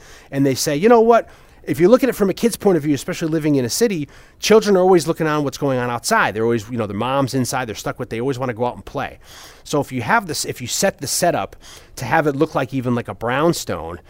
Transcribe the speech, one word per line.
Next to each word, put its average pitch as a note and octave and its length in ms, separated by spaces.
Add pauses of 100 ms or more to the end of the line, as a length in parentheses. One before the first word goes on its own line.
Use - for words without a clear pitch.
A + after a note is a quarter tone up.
(320)
and C#3 140
they C3+ 100
say, D3 200
"You F#3+ 140
know A#3 120
what? A3+ 280 (320)
If C#3+ 180
you F3 80
look B3 160
at B3 60
it G3+ 40
from F#3+ 180
a - 20
kid's A#3 220
point F#3+ 220
of C#3+ 60
view, D3 120
especially E3+ 320
living D#3 280
in C3 100
a A2 40
city, F#3+ 380 (320)
children G#3 360
are F3+ 40
always F3+ 280
looking E3 200
on D3+ 160
what's C3+ 140
going C3+ 200
on B2 140
outside. C#3+ 420
They're A2 120
always, A#2 220
you B2 100
know, G#2+ 100
the G2 80
mom's C3 400
inside, B2+ 300
they're G#2 100
stuck - 240
with, B2+ 100
they A2+ 100
always B2+ 200
wanna B2 160
go A#2+ 100
out A#2 100
and F#2+ 80
play." A2 360 (460)
So D3 140
if - 120
you B2+ 100
have G3 240
this, D3+ 200
if - 160
you A#2+ 60
set - 300
the C#3+ 80
setup C#3+ 500 (420)
to B2 80
have D3+ 200
it C#3+ 100
look D3+ 200
like C3+ 180
even B2 220
like A#2 120
a G#2 60
brownstone A2+ 840 (100)